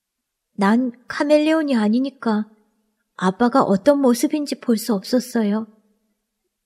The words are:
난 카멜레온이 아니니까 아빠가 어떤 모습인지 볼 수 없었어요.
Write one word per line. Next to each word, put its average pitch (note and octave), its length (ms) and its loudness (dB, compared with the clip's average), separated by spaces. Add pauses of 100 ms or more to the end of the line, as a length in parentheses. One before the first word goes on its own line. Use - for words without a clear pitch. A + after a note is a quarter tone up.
(540)
난 A#3 380 0 (160)
카멜레온이 D4+ 680 2
아니니까 A3 760 -2 (680)
아빠가 A#3+ 460 0
어떤 C#4+ 380 2
모습인지 C#4 600 -2
볼 A3+ 160 -2
수 A3+ 160 -4
없었어요. A3 760 -4 (1000)